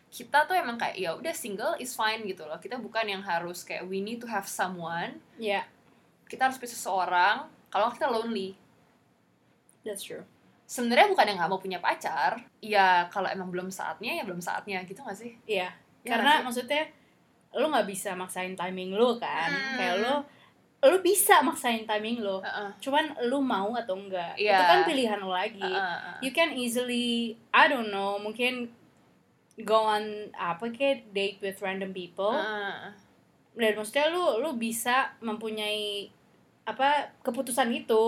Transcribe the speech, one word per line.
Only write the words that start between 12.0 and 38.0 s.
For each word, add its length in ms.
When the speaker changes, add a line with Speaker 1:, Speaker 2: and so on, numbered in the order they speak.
Speaker 1:
Ya 480
kalau 160
emang 240
belum 240
saatnya 480
ya 40
belum 200
saatnya 400
gitu 160
nggak 160
sih? 160
Speaker 2:
Iya. 240
Speaker 1:
Iya 60
Speaker 2:
Karena 200
Speaker 1:
nggak 80
sih? 120
Speaker 2:
maksudnya 340
lu 240
nggak 160
bisa 240
maksain 400
timing 400
lu 240
kan. 320
Speaker 1:
Hmm. 320
Speaker 2:
Kayak 240
lu, 100
lu 160
bisa 400
maksain 480
timing 320
lu. 240
Speaker 1:
Heeh. 340
Speaker 2:
Cuman 460
lu 160
mau 320
atau 240
enggak. 400
Speaker 1:
Iya. 240
Speaker 2:
Itu 80
kan 160
pilihan 400
lu 80
lagi. 320
Speaker 1:
Heeh, 320
heeh. 240
Speaker 2:
You 160
can 160
easily, 960
I 180
don't 220
know, 320
mungkin 480
go 300
on 480
apa 320
kayak 480
date 240
with 240
random 320
people. 400
Speaker 1:
Heeh. 560
Speaker 2:
Dan 160
maksudnya 400
lu, 260
lu 220
bisa 580
mempunyai 920
apa 640
keputusan 480
itu, 240